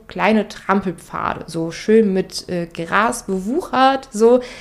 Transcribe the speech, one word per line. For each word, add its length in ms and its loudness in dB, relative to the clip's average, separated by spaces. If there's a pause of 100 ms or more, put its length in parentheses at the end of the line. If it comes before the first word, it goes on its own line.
kleine 400 0
Trampelpfade, 960 -4
so 240 -6
schön 440 2
mit, 340 -6
äh, 180 -6
Gras 600 -2
bewuchert, 840 0
so, 300 4 (200)